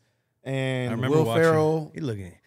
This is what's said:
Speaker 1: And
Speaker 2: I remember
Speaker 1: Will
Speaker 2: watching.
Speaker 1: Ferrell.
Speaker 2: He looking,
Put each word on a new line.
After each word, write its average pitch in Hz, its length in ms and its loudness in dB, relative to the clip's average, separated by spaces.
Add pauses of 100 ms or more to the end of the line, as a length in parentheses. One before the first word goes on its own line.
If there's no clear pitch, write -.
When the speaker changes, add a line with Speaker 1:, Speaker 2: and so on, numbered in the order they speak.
(420)
Speaker 1:
And 131 480 -4
Speaker 2:
I 117 40 -4
remember 131 240 2
Speaker 1:
Will - 80 4
Speaker 2:
watching. 113 160 2
Speaker 1:
Ferrell. 156 520 2
Speaker 2:
He 165 60 -12
looking, 101 320 -8 (140)